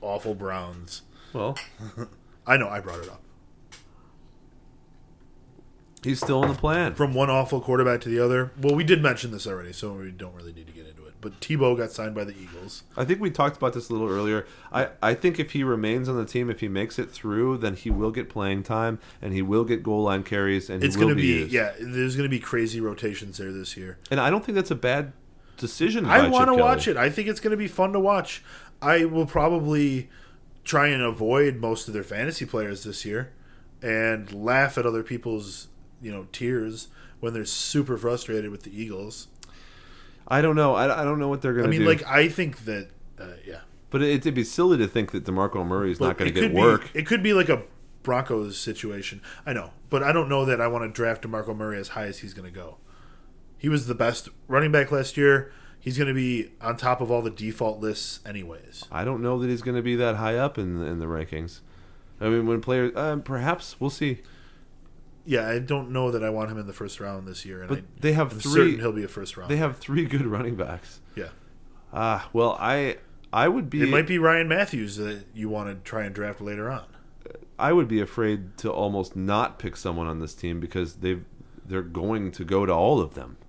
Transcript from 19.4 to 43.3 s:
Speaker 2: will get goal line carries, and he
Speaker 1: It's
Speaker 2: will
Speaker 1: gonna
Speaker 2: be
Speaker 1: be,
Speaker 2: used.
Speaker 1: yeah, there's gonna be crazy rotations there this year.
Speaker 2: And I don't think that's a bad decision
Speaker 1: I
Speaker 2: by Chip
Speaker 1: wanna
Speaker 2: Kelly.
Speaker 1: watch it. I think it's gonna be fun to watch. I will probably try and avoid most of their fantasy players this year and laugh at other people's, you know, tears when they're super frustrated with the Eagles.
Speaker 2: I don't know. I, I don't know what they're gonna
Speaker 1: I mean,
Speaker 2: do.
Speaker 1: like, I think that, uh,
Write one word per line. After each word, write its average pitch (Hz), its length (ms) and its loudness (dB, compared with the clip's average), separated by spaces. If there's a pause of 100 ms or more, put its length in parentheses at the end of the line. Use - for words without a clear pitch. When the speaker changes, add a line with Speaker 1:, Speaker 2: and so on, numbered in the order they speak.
Speaker 2:
will 104 200 4
get 113 200 0
goal 107 180 2
line 98 220 2
carries, 98 480 0
and 95 100 -4
he 143 60 4
Speaker 1:
It's 135 100 0
Speaker 2:
will - 60 6
Speaker 1:
gonna 147 120 6
Speaker 2:
be 135 60 2
Speaker 1:
be, - 60 4 (140)
Speaker 2:
used. 78 120 -6
Speaker 1:
yeah, 107 260 2
there's 127 360 -2
gonna 139 140 0
be 127 100 0
crazy 113 420 -2
rotations 104 560 -6
there 95 140 -8
this 95 260 -10
year. 92 220 -12 (100)
Speaker 2:
And 139 100 0
I 131 120 2
don't 214 120 2
think 208 120 -4
that's 185 160 0
a 151 40 2
bad 135 380 0 (440)
decision 175 500 0
Speaker 1:
I 190 100 8
Speaker 2:
by 277 60 10
Chip 262 100 4
Speaker 1:
wanna 254 200 6
Speaker 2:
Kelly. 247 100 8
Speaker 1:
watch 247 240 4
it. 156 100 2
I 131 140 4
think 208 160 -2
it's 214 120 -4
gonna 214 180 0
be 208 100 -2
fun 190 260 0
to 202 60 2
watch. 196 440 0 (380)
I 165 240 6
will 160 220 2
probably 151 840 2 (540)
try 143 240 4
and 135 160 2
avoid 120 540 4
most 113 300 -2
of 110 60 -8
their 101 100 -4
fantasy 123 440 -4
players 104 380 -4
this 104 200 -10
year 113 280 -6 (500)
and 110 500 0
laugh 127 460 2
at 120 80 0
other 113 160 0
people's, 110 640 -8 (340)
you 110 100 -10
know, 95 200 -10
tears 113 560 -4 (320)
when 117 140 -4
they're 107 120 -6
super 135 520 0
frustrated 110 520 -2
with 101 140 -12
the 101 180 -16
Eagles. 104 460 -10 (1000)
Speaker 2:
I 139 140 4
don't 156 140 4
know. 143 200 6
I, 131 260 2
I - 20 0
don't 147 160 0
know 143 80 0
what 139 140 -2
they're 127 120 0
gonna 117 140 2
Speaker 1:
I 110 40 2
mean, 107 100 2
Speaker 2:
do. 107 60 6
Speaker 1:
like, 160 200 4
I 147 220 6
think 151 360 -4
that, 104 240 -6 (300)
uh, 90 60 -14 (200)